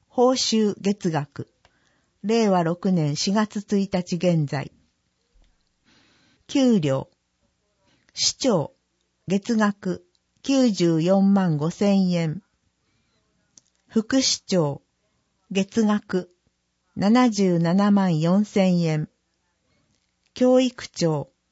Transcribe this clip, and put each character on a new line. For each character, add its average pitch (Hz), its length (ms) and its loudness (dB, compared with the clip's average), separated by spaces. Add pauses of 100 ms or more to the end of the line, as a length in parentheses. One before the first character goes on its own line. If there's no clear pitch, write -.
報 254 260 2
酬 220 460 -2
月 196 300 -4
額。 147 360 -8 (760)
令 220 280 0
和 180 120 2
六 165 160 -2 (120)
年 156 260 0
四 - 160 -4
月 214 280 -2 (180)
一 196 60 0
日 180 320 -6
現 165 300 0
在。 143 240 -8 (1800)
給 254 320 2
料。 139 320 -2 (1040)
市 - 240 -4
長、 196 340 -2 (540)
月 196 280 -2
額 202 480 -2 (400)
九 262 280 2
十 170 320 0
四 196 320 2
万 180 240 0
五 151 120 -4
千 196 380 0
円。 170 340 -4 (1400)
副 262 360 -2
市 - 240 -4
長、 156 340 -2 (680)
月 196 320 -2
額 208 460 -2 (680)
七 240 360 2
十 190 280 2
七 185 320 2
万 190 280 2
四 180 260 2
千 185 360 0
円。 156 280 -2 (1200)
教 254 280 4
育 254 280 -4
長、 156 420 -4 (220)